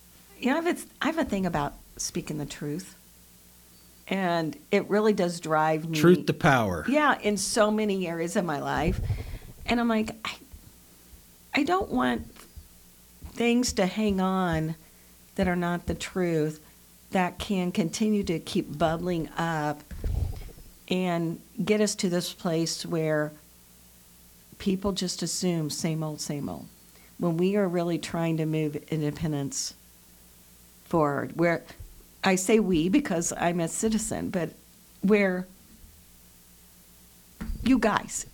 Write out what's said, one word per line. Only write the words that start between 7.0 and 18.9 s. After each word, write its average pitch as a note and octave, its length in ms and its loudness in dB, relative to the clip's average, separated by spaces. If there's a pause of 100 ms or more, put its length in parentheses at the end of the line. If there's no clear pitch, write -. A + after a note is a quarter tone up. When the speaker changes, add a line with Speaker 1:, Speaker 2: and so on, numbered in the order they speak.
Speaker 1:
in G#3 180 0
so G#3+ 320 2
many G#3 380 0
areas E3+ 280 -4
of G3 80 2
my D3+ 160 -2
life. C#3 400 0 (680)
And A#3+ 140 2
I'm A#3 80 2
like, A3 220 0 (140)
"I, - 120 -8 (1160)
I C#4+ 80 0
don't F4+ 280 0
want - 360 0 (1040)
things A#3+ 420 2
to F#3+ 120 4
hang G3+ 340 0
on F3 540 0 (600)
that F#3+ 100 2
are F3+ 100 0
not F3 300 -2
the E3+ 80 -2
truth, D#3+ 640 0 (500)
that F3+ 280 0
can F3+ 340 -2
continue G#3 500 0
to F#3 160 0
keep - 400 -4
bubbling E3 500 0 (100)